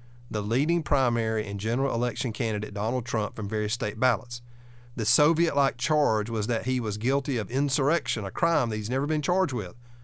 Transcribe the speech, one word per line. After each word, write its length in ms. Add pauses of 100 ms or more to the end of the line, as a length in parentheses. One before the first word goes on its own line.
(320)
the 100
leading 420
primary 600
and 140
general 340
election 380
candidate 420
Donald 320
Trump 300
from 140
various 240
state 260
ballots. 420 (540)
The 100
Soviet-like 720
charge 520
was 180
that 180
he 140
was 180
guilty 400
of 140
insurrection, 720
a 60
crime 380
that 80
he's 120
never 160
been 160
charged 320
with, 220 (280)